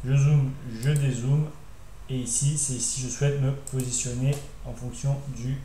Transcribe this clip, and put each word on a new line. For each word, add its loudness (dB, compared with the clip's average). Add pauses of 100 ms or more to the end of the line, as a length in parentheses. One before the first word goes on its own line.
Je 4
zoome, 6 (300)
je 4
dézoome. 4 (600)
Et -2
ici, 0
c'est -2
si -2
je -4
souhaite 0
me 2
positionner -2 (320)
en -8
fonction -2 (200)
du -4